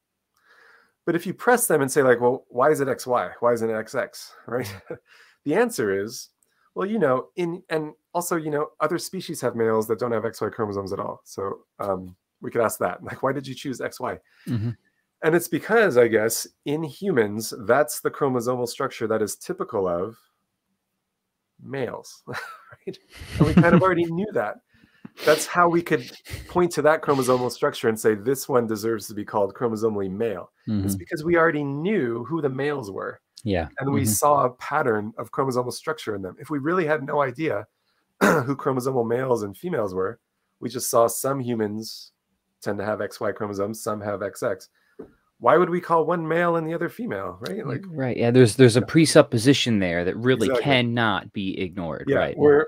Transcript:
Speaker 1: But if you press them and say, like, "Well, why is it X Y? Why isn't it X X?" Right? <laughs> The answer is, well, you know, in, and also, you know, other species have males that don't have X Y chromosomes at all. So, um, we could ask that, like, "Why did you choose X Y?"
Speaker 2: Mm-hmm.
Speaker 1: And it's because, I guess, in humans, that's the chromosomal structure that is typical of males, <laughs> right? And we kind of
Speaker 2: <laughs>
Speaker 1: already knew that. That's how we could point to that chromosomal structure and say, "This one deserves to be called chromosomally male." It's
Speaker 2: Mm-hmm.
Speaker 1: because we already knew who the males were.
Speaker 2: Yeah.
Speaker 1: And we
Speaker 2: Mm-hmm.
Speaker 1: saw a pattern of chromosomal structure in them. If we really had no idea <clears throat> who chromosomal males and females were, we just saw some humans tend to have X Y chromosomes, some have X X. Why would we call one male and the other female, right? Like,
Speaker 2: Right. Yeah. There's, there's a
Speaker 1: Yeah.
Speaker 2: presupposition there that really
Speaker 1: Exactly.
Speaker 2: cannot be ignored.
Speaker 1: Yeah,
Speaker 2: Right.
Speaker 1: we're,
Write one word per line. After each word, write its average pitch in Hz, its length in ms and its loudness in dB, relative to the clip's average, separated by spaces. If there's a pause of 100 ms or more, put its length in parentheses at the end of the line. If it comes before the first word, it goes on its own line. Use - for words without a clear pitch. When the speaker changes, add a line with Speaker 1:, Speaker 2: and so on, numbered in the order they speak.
(1040)
Speaker 1:
But 170 120 0
if 185 100 -6
you 180 80 -4
press 240 320 2
them 156 160 2
and 131 80 0
say, 143 140 4
like, 123 160 6
"Well, 123 280 2
why 131 220 2
is 139 100 2
it 135 80 0
X 127 200 -4
Y? 104 220 0 (100)
Why 120 140 4
isn't 113 140 0
it 110 60 -2
X 110 220 -8
X?" - 360 -8 (140)
Right? 117 260 -6 (160)
<laughs> 160 100 -12 (460)
The 151 120 -2
answer 120 440 0
is, 117 280 -10 (480)
well, 185 120 -2
you 220 120 -2
know, 131 340 2
in, 175 360 -4
and 156 240 -4 (200)
also, 170 220 -2
you 156 140 -4
know, 147 180 0 (100)
other 160 200 0
species 170 420 -8
have 117 160 -2
males 110 320 2
that 110 100 -2
don't 120 140 -2
have 110 120 -2
X 113 160 -8
Y 107 80 -2
chromosomes 98 440 -4
at - 80 -6
all. 110 240 -8
So, - 400 -8 (160)
um, 92 340 -4 (260)
we 123 120 -10
could 120 80 0
ask 107 180 0
that, 90 240 -4
like, - 220 -6
"Why 135 80 2
did 135 160 -8
you 127 80 -12
choose 127 240 -8
X - 180 -8
Y?" 104 220 -8 (260)
Speaker 2:
Mm-hmm. 117 240 -2 (540)
Speaker 1:
And 160 120 4
it's 165 120 -2
because, 185 480 2
I 120 120 8
guess, 110 380 0 (200)
in 151 180 -2
humans, 117 680 -2 (140)
that's 139 340 2
the 147 120 -2
chromosomal 123 560 -2
structure - 400 -4
that 110 140 0
is 101 140 -2
typical 110 520 -4
of 87 280 -4 (1500)
males, 120 640 -8
<laughs> - 20 -20
right? - 720 -14 (400)
And - 80 6
we - 80 0
kind 170 200 8
of 175 80 6
Speaker 2:
<laughs> - 20 6
Speaker 1:
already 175 220 2
knew 170 260 -4
that. 107 240 -4 (680)
That's 156 200 4
how 175 220 4
we 170 140 2
could 143 280 -2 (380)
point 180 240 2
to 147 100 0
that 156 200 4
chromosomal 127 500 2
structure 139 360 0
and 110 100 2
say, 110 160 4
"This 120 340 -2
one 123 180 2
deserves 110 420 -4
to 110 60 -14
be 101 100 -8
called 98 300 0
chromosomally 107 560 -2
male." 98 400 -6 (160)
It's 113 60 -4
Speaker 2:
Mm-hmm. 98 260 0
Speaker 1:
because 151 260 -8
we 170 120 2
already 160 280 2
knew 139 600 -2
who 156 160 -4
the 143 80 0
males 135 420 -4
were. 101 300 -10 (240)
Speaker 2:
Yeah. 87 240 0 (120)
Speaker 1:
And 135 120 -2
we 139 100 2
Speaker 2:
Mm-hmm. 107 80 2
Speaker 1:
saw 143 340 4
a 127 60 0
pattern 113 680 -2
of 120 140 -12
chromosomal 123 400 -2
structure - 420 -8
in 98 80 -8
them. 90 160 -10
If 147 100 -16
we 151 120 -4
really 165 260 0
had 156 160 0
no 147 200 -2
idea 127 440 -4 (280)
<clears throat> - 260 -20
who 151 360 4
chromosomal 131 500 0
males 120 360 0
and 101 140 -8
females 117 380 -4
were, 95 260 -4 (400)
we 120 100 -6
just 120 180 -6
saw 113 200 6
some 135 320 -2
humans 110 720 -4 (480)
tend 104 180 -4
to 98 60 -6
have 104 160 -2
X - 200 -8
Y 107 120 -2
chromosomes, 104 500 -6
some 107 180 -4
have 101 220 -6
X 95 220 -8
X. 101 240 -6 (720)
Why 123 160 6
would 175 140 2
we 175 100 -2
call 165 260 0
one 165 220 -2
male 170 260 0
and 165 140 -2
the 165 40 -4
other 165 160 -4
female, 98 480 -8 (120)
right? 196 180 -8
Like, - 220 -8
Speaker 2:
Right. 131 280 -4
Yeah. 117 140 2
There's, 123 240 8
there's 123 220 8
a 120 40 6
Speaker 1:
Yeah. - 60 0
Speaker 2:
presupposition 131 960 6
there 87 240 0
that 92 120 -2
really 117 300 2
Speaker 1:
Exactly. 123 160 2
Speaker 2:
cannot 120 720 2
be 95 260 -4
ignored. 87 480 -6
Speaker 1:
Yeah, 135 120 2
Speaker 2:
Right. 87 200 -2
Speaker 1:
we're, 147 300 6